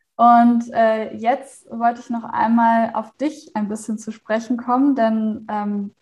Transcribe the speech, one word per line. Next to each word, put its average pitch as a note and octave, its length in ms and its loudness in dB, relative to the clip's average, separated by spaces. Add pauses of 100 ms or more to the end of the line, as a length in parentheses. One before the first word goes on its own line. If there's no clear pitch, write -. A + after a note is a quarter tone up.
(160)
Und, A#3+ 560 6
äh, A3 440 0
jetzt B3 560 -4
wollte A#3+ 300 -2
ich - 80 -12
noch A#3 120 -6
einmal A3+ 720 2
auf A3 220 -8
dich D4 400 -8
ein G#3 120 -4
bisschen G#3+ 300 -8
zu - 140 -12
sprechen A3+ 440 -4
kommen, B3+ 380 0
denn, A3 560 -2
ähm, G#3 520 -6